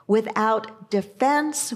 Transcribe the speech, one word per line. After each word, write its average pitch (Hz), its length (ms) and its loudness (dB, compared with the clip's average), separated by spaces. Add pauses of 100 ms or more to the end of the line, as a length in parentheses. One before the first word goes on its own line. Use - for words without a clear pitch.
without 220 840 0
defense, 285 880 0